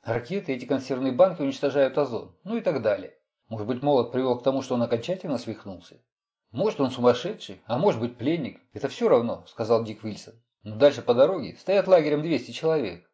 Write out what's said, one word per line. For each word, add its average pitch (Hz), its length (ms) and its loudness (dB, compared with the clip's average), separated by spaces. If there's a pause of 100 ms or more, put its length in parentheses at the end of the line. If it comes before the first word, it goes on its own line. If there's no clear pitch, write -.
Ракеты, 131 500 -4
эти 123 100 -6
консервные 131 480 -2
банки 170 300 4
уничтожают 135 560 0
озон, 117 360 -4 (120)
ну 214 100 -6
и 226 60 -4
так 147 200 0
далее. 101 360 -2 (320)
Может 107 180 -8
быть, 123 160 -4
молот 135 300 2
привел 127 260 0
к - 40 -16
тому, 135 180 0
что 131 140 -4
он 120 80 0
окончательно 135 540 -4
свихнулся?» 101 600 -12 (540)
«Может, 151 280 -2
он 131 120 2
сумасшедший, 123 760 0
а 117 120 -4
может 143 220 2
быть, 117 180 -6
пленник. 135 440 -4 (100)
Это 120 160 -6
все 233 220 0
равно», 113 380 4
сказал 113 360 0
Дик 107 220 -10
Уилсон. 104 300 -10 (280)
«Но 107 140 -10
дальше 131 240 4
по 123 120 2
дороге 135 460 2
стоят 190 300 0
лагерем 151 320 0
двести 156 300 -2
человек. 135 640 -4